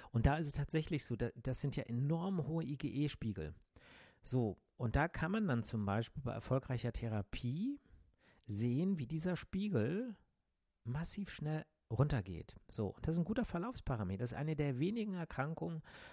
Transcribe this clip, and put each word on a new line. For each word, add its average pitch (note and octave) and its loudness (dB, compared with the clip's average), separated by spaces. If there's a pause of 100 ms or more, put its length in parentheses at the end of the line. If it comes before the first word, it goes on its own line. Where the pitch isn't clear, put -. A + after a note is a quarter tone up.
(120)
und A#2 4
da C#3+ 6
ist D#3+ 0
es C#3+ -4
tatsächlich D3+ 0
so, A#2+ -4
da, A2+ -2
das B2+ -4
sind C#3 -2
ja - -2
enorm D#3 0
hohe E3 0
I-G-E-Spiegel. A#2+ 2 (680)
So, A#2 2 (180)
und A#2+ 2
da D3+ 6
kann D#3+ 0
man G#3+ 2
dann A#2 4
zum A2 0
Beispiel A2+ 0
bei B2 -2
erfolgreicher B2 0
Therapie B2 -2 (640)
sehen, B2 0
wie C3+ -4
dieser E3 -2
Spiegel F#3+ 0 (680)
massiv E3 -4
schnell D3+ -4 (260)
runtergeht. G#2+ 2 (120)
So, G#2 -2
und - -6
das D#3+ 2
ist E3+ 4
ein E3 4
guter A3+ 0
Verlaufsparameter. A#2+ -2
Das B2 -2
ist - -6
eine D3+ -2
der C#3 0
wenigen G#3 0
Erkrankungen, E3 -4 (300)